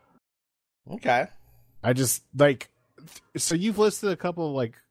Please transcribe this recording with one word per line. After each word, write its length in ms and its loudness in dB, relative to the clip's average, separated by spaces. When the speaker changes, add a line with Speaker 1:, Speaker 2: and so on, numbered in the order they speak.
Speaker 1:
Okay. 360 0
Speaker 2:
I 100 2
just, 300 -2
like, 320 2
th-, 440 -14
so 140 -2
you've 240 0
listed 320 2
a 40 0
couple 320 -4
of, 60 -4
like, 220 -2